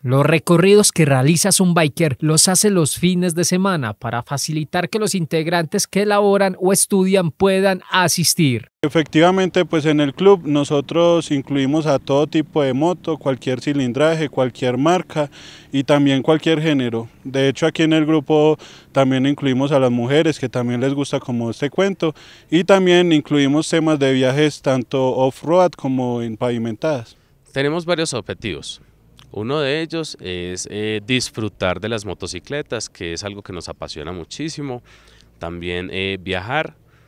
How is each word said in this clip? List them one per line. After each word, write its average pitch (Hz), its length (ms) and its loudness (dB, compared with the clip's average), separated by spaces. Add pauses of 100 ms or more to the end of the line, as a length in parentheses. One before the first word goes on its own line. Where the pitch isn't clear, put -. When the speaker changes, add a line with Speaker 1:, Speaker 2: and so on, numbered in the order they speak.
Speaker 1:
Los 135 220 2
recorridos 175 680 4
que 165 120 2
realiza 143 480 2
Son 180 220 2
Biker 160 460 0
los 156 280 2
hace 190 220 2
los 170 260 0
fines 180 380 0
de 170 100 -2
semana 180 480 0
para 117 300 -6
facilitar 156 680 -4
que 226 100 -6
los 208 160 -2
integrantes 170 720 -2
que 202 200 -2
laboran 202 520 2
o 185 140 2
estudian 190 580 2
puedan 190 600 0
asistir. 170 800 0 (100)
Speaker 2:
Efectivamente, 170 840 2
pues, 156 180 -2
en 151 160 2
el 143 140 0
club 190 320 6
nosotros 151 840 0
incluimos 143 540 0
a 143 140 2
todo 143 280 0
tipo 156 360 -2
de 135 100 0
moto, 160 460 -2
cualquier 127 420 -4
cilindraje, 143 680 0
cualquier 127 480 -2
marca 151 520 0 (400)
y 139 140 -2
también 139 380 2
cualquier 160 400 2
género. 123 440 -2 (160)
De 135 280 0
hecho, 160 160 -2
aquí 160 160 0
en 160 100 4
el 156 140 2
grupo 151 500 2 (360)
también 131 340 2
incluimos 139 440 0
a 147 80 4
las 127 120 4
mujeres 139 480 0
que 127 100 -6
también 123 320 -4
les 139 140 0
gusta 139 260 -4
como 117 300 -4
este 143 180 -4
cuento 185 460 -2 (360)
y 170 140 2
también 180 480 4
incluimos 147 560 2
temas 156 300 2
de 135 160 2
viajes 135 480 0
tanto 131 520 0
off-road 147 580 2
como 123 500 -4
en 113 160 -8
pavimentadas. 120 800 -4 (340)
Speaker 3:
Tenemos 147 320 -2
varios 165 300 -4
objetivos. 95 680 -10 (520)
Uno 123 280 -6
de 147 200 -2
ellos 165 400 -8
es, 90 520 -8
eh, 107 340 -6
disfrutar 107 720 -2
de 107 100 -8
las 113 160 -6
motocicletas, 98 840 -10
que 85 240 -10
es 85 100 -10
algo 101 200 -12
que 101 100 -16
nos 85 160 -12
apasiona 76 420 -12
muchísimo. 127 720 -10 (560)
También, 87 540 -8
eh, 95 280 -4
viajar. 101 540 -6 (340)